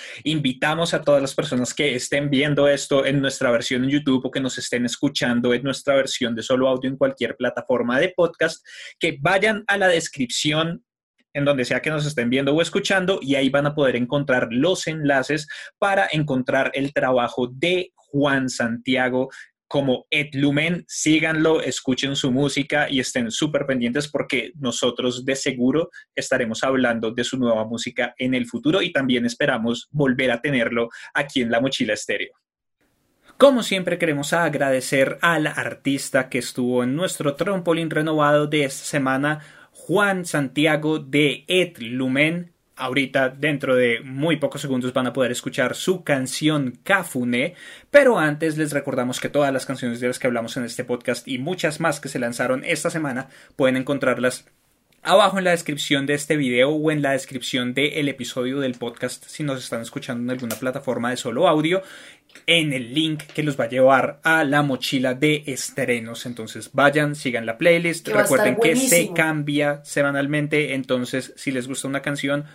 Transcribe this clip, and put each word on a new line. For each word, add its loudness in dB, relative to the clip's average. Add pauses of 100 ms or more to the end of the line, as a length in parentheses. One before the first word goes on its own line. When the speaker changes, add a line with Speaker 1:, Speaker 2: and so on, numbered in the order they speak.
(260)
Speaker 1:
invitamos -2
a 0
todas 4
las -4
personas -2
que 0
estén -2
viendo 4
esto 2
en 2
nuestra 0
versión 0
en 0
YouTube 2
o -2
que -4
nos -4
estén -2
escuchando 0
en 0
nuestra 0
versión 0
de -6
solo 2
audio 0
en -6
cualquier 0
plataforma 0
de 2
podcast, 0 (340)
que -2
vayan 2
a 2
la 2
descripción -2 (480)
en -2
donde 2
sea -2
que -2
nos -2
estén -2
viendo 2
o 4
escuchando, 0
y 0
ahí 2
van 2
a -2
poder 2
encontrar 0
los 0
enlaces 0 (300)
para 2
encontrar 0
el -2
trabajo 0
de -2
Juan 0
Santiago 0 (380)
como 0
Ed -2
Lumen. 0
Síganlo, 2
escuchen -2
su 0
música 0
y 0
estén -2
súper -2
pendientes 0
porque -4
nosotros -2
de 0
seguro 0 (240)
estaremos -2
hablando 0
de -2
su -4
nueva 2
música -6
en -2
el -2
futuro 0
y -2
también 0
esperamos -2
volver 2
a -2
tenerlo 0 (240)
aquí -2
en -2
La 2
Mochila 0
Estéreo. -6 (1040)
Como 8
siempre, -2
queremos -2
agradecer 2
al 4
artista -2
que -2
estuvo 0
en 0
nuestro -2
trampolín -2
renovado 2
de 2
esta -8
semana, 0 (320)
Juan 0
Santiago 0
de 0
Ed 0
Lumen. -2 (240)
Ahorita, 0
dentro -2
de 2
muy -2
pocos -4
segundos, -4
van 0
a -6
poder 0
escuchar -4
su -2
canción -2
Cafuné, 0 (380)
pero 8
antes 0
les -2
recordamos -2
que -6
todas 2
las -2
canciones -6
de -2
las -4
que 0
hablamos -2
en -4
este -8
podcast -4
y -4
muchas -4
más 0
que -10
se -6
lanzaron -2
esta -2
semana -4 (300)
pueden 2
encontrarlas -2 (560)
abajo 4
en 0
la 4
descripción -2
de 0
este 0
video 4
o 0
en 0
la 0
descripción -4
del 0
episodio -6
del -2
podcast -8
si -10
nos -4
están -8
escuchando -8
en -4
alguna -6
plataforma -4
de -4
solo 0
audio, 2 (640)
en 2
el -6
link -2 (100)
que -4
los -2
va 2
a -4
llevar 4
a 4
la 2
mochila 0
de 0
estrenos. -4
Entonces -10
vayan, 4
sigan -4
la -6
playlist, 2
Speaker 2:
Que -2
va 4
a 8
estar 4
Speaker 1:
recuerden 2
que 4
se 0
Speaker 2:
buenísimo. 2
Speaker 1:
cambia 0
semanalmente, 0
entonces -4
si -6
les -4
gusta -8
una -4
canción, -4 (100)